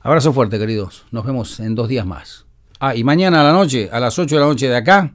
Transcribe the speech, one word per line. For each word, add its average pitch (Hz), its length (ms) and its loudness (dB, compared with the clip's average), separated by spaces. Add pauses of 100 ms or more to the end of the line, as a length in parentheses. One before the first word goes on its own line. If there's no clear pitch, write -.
Abrazo 147 320 2
fuerte, 113 260 0
queridos. 107 520 -6
Nos 113 140 -8
vemos 127 360 -6
en 110 140 -4
dos 113 140 -4
días 117 180 -2
más. - 400 -12 (340)
Ah, 135 140 -2
y 117 80 -4
mañana 165 380 2
a 147 40 6
la 147 80 4
noche, 131 400 2
a 117 60 -4
las 123 200 -2
ocho 156 180 -2
de 151 40 4
la 143 60 2
noche 139 220 0
de 123 80 0
acá 160 380 2